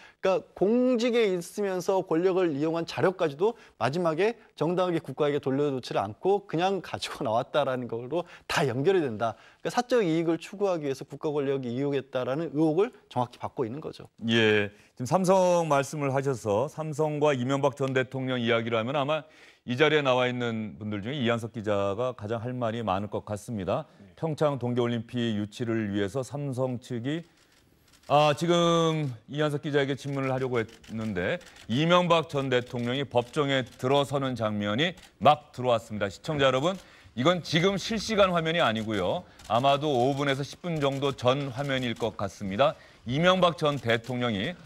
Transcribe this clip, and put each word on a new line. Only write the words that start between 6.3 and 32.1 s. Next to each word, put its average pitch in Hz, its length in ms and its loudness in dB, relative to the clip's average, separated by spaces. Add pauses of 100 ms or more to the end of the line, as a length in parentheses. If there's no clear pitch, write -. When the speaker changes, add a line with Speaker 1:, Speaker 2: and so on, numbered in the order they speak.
Speaker 1:
그냥 180 340 0
가지고 - 400 -8
나왔다라는 131 640 0
걸로 127 380 -6 (240)
다 165 180 0
연결이 143 340 2
된다. 113 360 -2 (240)
그러니까 170 100 -6
사적 240 340 0
이익을 165 340 0
추구하기 190 440 -4
위해서 135 220 -6
국가 147 260 -6
권력이 139 420 -2
이용했다라는 135 800 -2
의혹을 160 400 2 (160)
정확히 - 300 -4
받고 117 260 -4
있는 123 160 -6
거죠. - 280 -14 (200)
Speaker 2:
예, 107 440 4 (220)
지금 127 120 -8
삼성 180 640 4
말씀을 139 460 0
하셔서 123 520 0
삼성과 151 680 0
이명박 135 420 0
전 135 160 -2
대통령 131 480 -2
이야기를 117 360 2
하면 120 200 -2
아마 151 260 -2 (420)
이 123 120 -4
자리에 151 240 6
나와 127 280 4
있는 113 500 -4
분들 104 240 -6
중에 123 120 -6
이한석 117 380 0
기자가 104 600 -2
가장 107 280 -6
할 123 120 -6
말이 117 320 -4
많을 98 240 0
것 104 160 -6
같습니다. 104 600 -4 (140)
Speaker 3:
네. - 160 -20
Speaker 2:
평창 147 460 -2
동계올림픽 120 760 -2
유치를 110 560 -4
위해서 101 300 -2
삼성 131 560 -4
측이, 135 460 -6 (800)
아, 151 300 6
지금 165 760 2 (140)
이한석 147 360 -2
기자에게 139 340 0
질문을 135 360 -4
하려고 127 280 0
했는데 110 800 -4 (260)
이명박 165 640 4